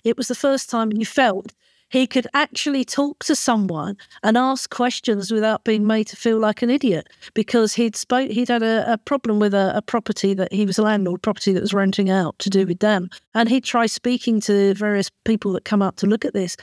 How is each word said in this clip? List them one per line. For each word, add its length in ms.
it 120
was 120
the 60
first 360
time 200
he 140
felt 480
he 140
could 280
actually 500
talk 400
to 100
someone 640
and 160
ask 320
questions 640
without 320
being 240
made 180
to 80
feel 240
like 240
an 80
idiot, 380
because 400
he'd 220
spoke, 340
he'd 160
had 160
a, 300
a 40
problem 440
with 120
a, 220
a 80
property 500
that 200
he 120
was 140
a 40
landlord 380
property 320
that 80
was 140
renting 340
out 300
to 100
do 160
with 140
damp. 340
And 140
he'd 160
try 220
speaking 560
to 320
various 360
people 300
that 100
come 180
up 140
to 100
look 180
at 80
this. 300